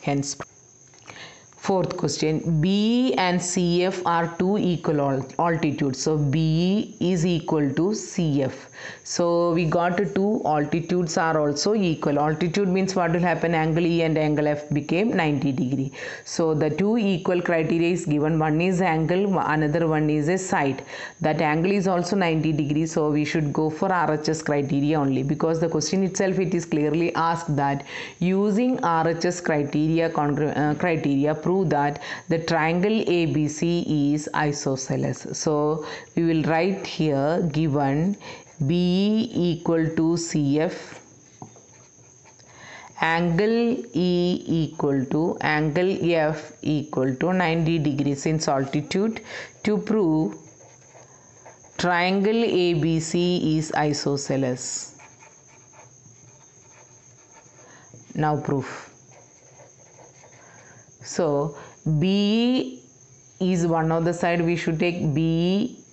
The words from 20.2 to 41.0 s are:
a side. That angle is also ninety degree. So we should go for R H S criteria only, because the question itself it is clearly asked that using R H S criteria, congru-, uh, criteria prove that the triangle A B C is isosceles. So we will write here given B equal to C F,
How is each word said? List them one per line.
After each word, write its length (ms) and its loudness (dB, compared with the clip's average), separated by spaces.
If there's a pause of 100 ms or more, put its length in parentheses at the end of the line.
a 80 2
side. 480 -2 (380)
That 180 0
angle 320 2
is 160 2
also 260 0
ninety 380 2
degree. 320 0
So 260 0
we 140 2
should 300 -2
go 160 0
for 200 -2
R 300 2
H 80 -4
S 140 -2
criteria 580 0
only, 220 0
because 380 0
the 100 0
question 340 0
itself 340 -2
it 160 -2
is 120 -2
clearly 480 0
asked 420 -2
that 300 0 (320)
using 680 0
R 240 2
H 160 -2
S 160 -2
criteria, 680 0
congru-, 480 0
uh, 160 2
criteria 600 0
prove 360 0
that 320 0 (260)
the 100 0
triangle 680 2
A 200 2
B 220 2
C 640 0
is 200 -4
isosceles. 1040 -2
So 480 0 (300)
we 80 2
will 180 2
write 440 0
here 640 0
given 680 0 (520)
B 680 2
equal 500 0 (120)
to 200 2
C 440 0
F, 400 -6 (2000)